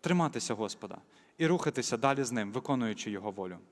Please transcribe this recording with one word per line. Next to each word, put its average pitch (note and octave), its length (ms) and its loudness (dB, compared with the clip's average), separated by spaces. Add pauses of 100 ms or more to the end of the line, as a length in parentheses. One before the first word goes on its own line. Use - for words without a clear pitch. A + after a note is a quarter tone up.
триматися D#3+ 520 2
Господа G#2 440 -6 (400)
і E3 100 2
рухатися D3+ 500 2
далі C#3 260 4
з A#2 80 -2
Ним, G#2+ 200 -2
виконуючи A#2+ 600 -2
Його G2+ 200 -4
волю. F#2 260 -6 (140)